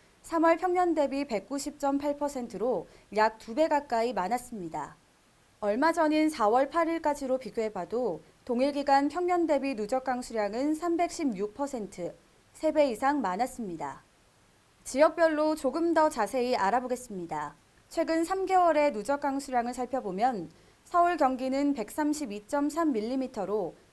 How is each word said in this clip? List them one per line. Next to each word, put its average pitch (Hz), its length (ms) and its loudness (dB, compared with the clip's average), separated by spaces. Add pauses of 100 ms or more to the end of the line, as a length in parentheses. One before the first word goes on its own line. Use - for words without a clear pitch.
(220)
삼월 330 360 2
평년 359 360 2
대비 277 320 0
백구십 277 540 -6
점 277 180 0
팔 285 200 -2
퍼센트로 240 720 -4 (280)
약 220 220 2
두 226 180 -12
배 311 140 4
가까이 254 440 0
많았습니다. 185 840 -6 (640)
얼마 247 320 2
전인 311 360 4
사월 254 400 4
팔 320 200 0
일까지로 294 480 0
비교해봐도 208 840 -4 (220)
동일 254 300 0
기간 277 340 2
평년 349 400 0
대비 269 280 0
누적 214 280 -2
강수량은 247 720 -2
삼백십육 320 800 -2
퍼센트, 214 600 -8 (380)
세 311 200 -2
배 294 180 6
이상 269 300 0
많았습니다. 185 840 -4 (800)
지역별로 311 720 4
조금 320 380 0
더 311 160 6
자세히 247 460 -2
알아보겠습니다. 196 1000 -4 (320)
최근 330 380 0
삼 381 200 -2
개월의 330 460 4
누적 277 300 -4
강수량을 262 520 -2
살펴보면 226 760 -2 (340)
서울, 349 320 2
경기는 269 580 0
백삼십이 277 720 -4
점 285 220 0
삼 311 220 0
밀리미터로 220 840 -2 (180)